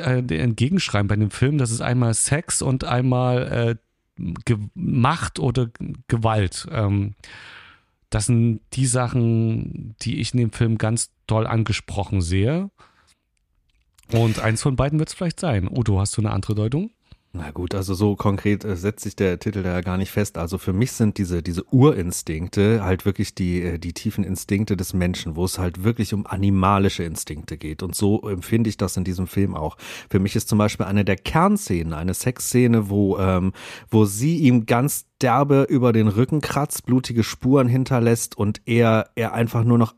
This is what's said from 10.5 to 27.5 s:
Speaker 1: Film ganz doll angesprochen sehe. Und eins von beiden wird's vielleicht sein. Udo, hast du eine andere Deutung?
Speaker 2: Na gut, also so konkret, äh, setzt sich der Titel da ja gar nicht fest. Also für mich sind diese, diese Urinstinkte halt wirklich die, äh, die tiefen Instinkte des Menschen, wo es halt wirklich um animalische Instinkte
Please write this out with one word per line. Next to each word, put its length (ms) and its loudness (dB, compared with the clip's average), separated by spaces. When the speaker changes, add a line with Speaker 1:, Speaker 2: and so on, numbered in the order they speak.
Speaker 1:
Film 260 0
ganz 320 -2
doll 220 0
angesprochen 760 -2
sehe. 480 0
Und 260 4
eins 240 0
von 140 0
beiden 240 0
wird's 140 -4
vielleicht 260 -4
sein. 280 0
Udo, 300 0
hast 180 -2
du 60 0
eine 80 0
andere 240 -2
Deutung? 360 -2
Speaker 2:
Na 120 -10
gut, 240 -6
also 180 -4
so 240 2
konkret, 480 0
äh, 120 -4
setzt 280 -4
sich 100 -8
der 240 0
Titel 240 -4
da 100 -2
ja 100 0
gar 160 -2
nicht 120 -4
fest. 280 -2
Also 180 -4
für 160 -4
mich 200 0
sind 260 0
diese, 240 -2
diese 220 -4
Urinstinkte 1160 2
halt 220 0
wirklich 300 -2
die, 260 0
äh, 180 -4
die 140 -6
tiefen 320 -4
Instinkte 500 -2
des 200 -4
Menschen, 420 -2
wo 80 -2
es 140 -4
halt 260 -4
wirklich 300 0
um 120 -6
animalische 760 2
Instinkte 560 -8